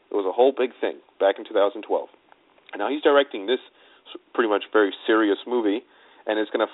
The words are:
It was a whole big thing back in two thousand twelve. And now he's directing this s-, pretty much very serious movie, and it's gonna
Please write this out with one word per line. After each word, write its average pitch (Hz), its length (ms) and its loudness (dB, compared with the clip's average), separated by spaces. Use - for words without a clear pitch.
It - 40 -6
was 101 120 -2
a 92 60 -2
whole 131 240 4
big 123 140 -2
thing 95 160 -4
back 98 180 4
in 113 60 -14
two 113 100 -8
thousand 101 280 0
twelve. 82 260 -4
And - 80 -10
now 104 100 -4
he's 147 120 -6
directing 139 440 2
this 120 140 -2
s-, - 80 -18
pretty 117 140 0
much 101 240 0
very 104 200 4
serious 110 400 2
movie, 117 340 -2
and 107 120 -4
it's 107 120 -4
gonna 110 240 -2